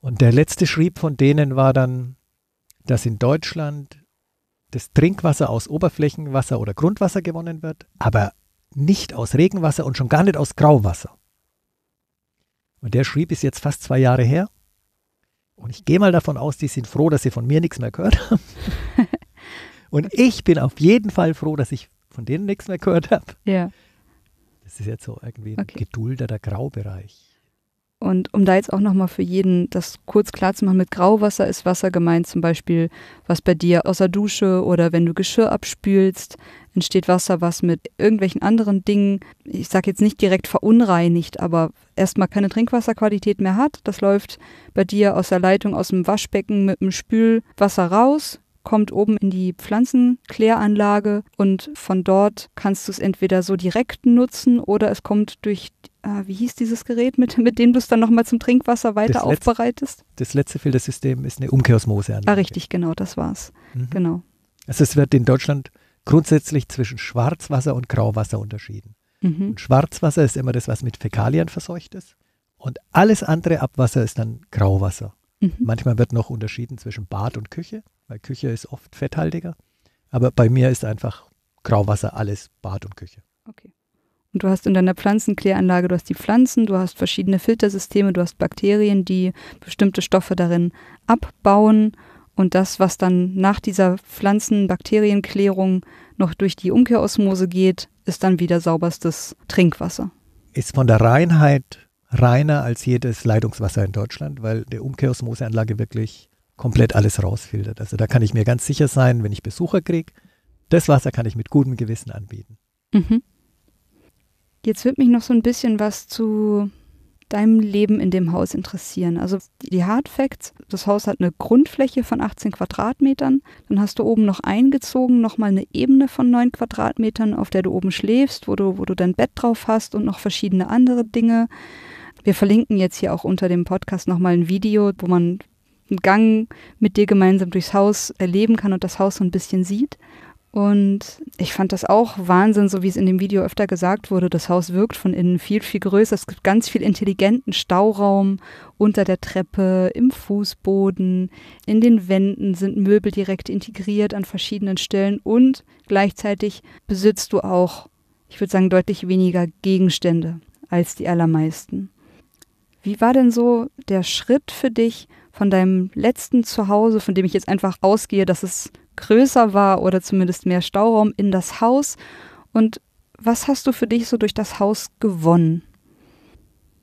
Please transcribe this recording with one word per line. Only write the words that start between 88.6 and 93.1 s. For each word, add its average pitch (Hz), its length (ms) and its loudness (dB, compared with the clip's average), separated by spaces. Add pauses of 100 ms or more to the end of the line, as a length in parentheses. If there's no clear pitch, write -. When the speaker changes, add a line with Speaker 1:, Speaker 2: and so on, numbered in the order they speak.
Speaker 2:
die 185 280 -2 (280)
bestimmte - 420 -2
Stoffe - 340 0
darin 175 360 0 (340)
abbauen. 214 840 4 (420)
Und 185 200 0
das, 190 260 0
was 185 180 2
dann 185 360 0